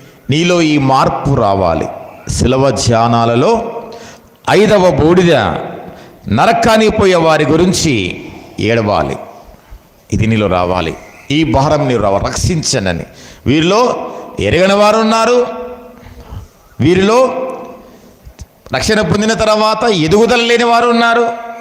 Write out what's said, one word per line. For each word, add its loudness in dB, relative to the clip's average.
నీలో 2
ఈ 2
మార్పు 0
రావాలి. 0
శిలవ 0
ధ్యానాలలో 0
ఐదవ 4
బూడిద, 4
నరకానికి 2
పోయే 2
వారి 2
గురించి 0
ఏడవాలి. 0
ఇది 0
నీలో 0
రావాలి, -2
ఈ 0
భారం 0
నీలో 0
రావాలి, 0
రక్షించనని. -4
వీరిలో 0
ఎరగని 2
వారు 4
ఉన్నారు, 0
వీరిలో 2
రక్షణ 0
పొందిన 0
తర్వాత 0
ఎదుగుదల 2
లేని 2
వారు 2
ఉన్నారు, 2